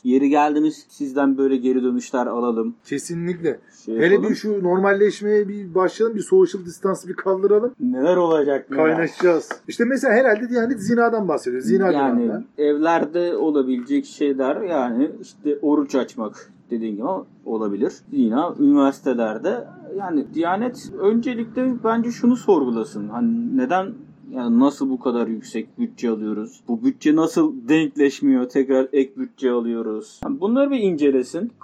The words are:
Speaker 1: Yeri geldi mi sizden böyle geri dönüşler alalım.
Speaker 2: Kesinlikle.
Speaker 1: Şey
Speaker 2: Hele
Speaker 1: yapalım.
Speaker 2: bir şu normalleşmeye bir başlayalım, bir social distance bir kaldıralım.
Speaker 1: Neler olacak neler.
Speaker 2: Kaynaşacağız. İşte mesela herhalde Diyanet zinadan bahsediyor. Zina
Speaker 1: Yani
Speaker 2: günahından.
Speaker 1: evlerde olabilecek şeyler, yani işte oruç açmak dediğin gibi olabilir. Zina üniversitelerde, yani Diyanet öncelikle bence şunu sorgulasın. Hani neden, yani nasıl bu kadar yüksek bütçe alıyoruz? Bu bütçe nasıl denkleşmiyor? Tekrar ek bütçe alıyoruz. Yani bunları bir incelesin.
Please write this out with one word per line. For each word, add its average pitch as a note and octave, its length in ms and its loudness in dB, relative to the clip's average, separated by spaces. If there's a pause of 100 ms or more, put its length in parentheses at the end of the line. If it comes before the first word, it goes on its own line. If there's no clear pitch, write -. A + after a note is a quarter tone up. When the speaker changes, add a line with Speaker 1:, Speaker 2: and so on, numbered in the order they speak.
Speaker 1:
Yeri C3+ 240 4
geldi D3 320 2
mi D#3 120 2
sizden C#3 680 -2
böyle C3+ 180 2
geri B2+ 260 0
dönüşler B2 440 -2
alalım. A#2 480 -2 (100)
Speaker 2:
Kesinlikle. E3+ 760 -6 (260)
Speaker 1:
Şey A2+ 120 -6
Speaker 2:
Hele E3+ 180 4
Speaker 1:
yapalım. G#3 160 2
Speaker 2:
bir G#3+ 60 2
şu G#3 260 -4
normalleşmeye G3 880 2
bir G3 260 -10
başlayalım, F#3 420 0
bir F#3+ 60 -4
social F#3 420 4
distance F3+ 440 -6
bir F#3 60 -8
kaldıralım. G3+ 680 2
Speaker 1:
Neler C3 360 2
olacak D3+ 540 2
neler. C#3 140 2
Speaker 2:
Kaynaşacağız. D#3+ 640 2 (200)
İşte A#3 160 0
mesela B3 300 0
herhalde A#3 340 4
Diyanet A#3 340 -2
zinadan A3+ 460 2
bahsediyor. B2+ 340 -2
Zina F#3+ 280 2
Speaker 1:
Yani C3+ 320 2
Speaker 2:
günahından. A2 220 -4 (140)
Speaker 1:
evlerde D#3+ 760 0
olabilecek C3+ 680 0
şeyler, C#3 560 -2
yani E3 500 -2 (120)
işte - 400 -6
oruç D3 320 0
açmak A#2 560 -6 (200)
dediğin A2+ 260 -4
gibi A2 100 -6 (380)
olabilir. G#2+ 480 -2 (180)
Zina C#3+ 440 0 (440)
üniversitelerde, B2 680 -2 (340)
yani E3+ 360 -2
Diyanet F#3+ 560 -4 (100)
öncelikle A#3 720 0 (100)
bence A3+ 260 0
şunu A#3+ 260 2
sorgulasın. A#2 720 0
Hani A#2 480 -2
neden, F3 360 0 (400)
yani A#2+ 280 2
nasıl C#3 300 2
bu C3 100 -4
kadar A#2 260 -2
yüksek A2+ 520 -10
bütçe A#2 320 -4
alıyoruz? G#2+ 580 -6
Bu A#2 160 -4
bütçe D3+ 320 2
nasıl D#3 520 0
denkleşmiyor? C#3 800 2
Tekrar C3 440 2
ek C3+ 240 2
bütçe C3 340 -4
alıyoruz. A#2 760 -4
Yani C#3+ 160 -6
bunları B3+ 300 0
bir C4+ 100 -2
incelesin. D3 720 0 (120)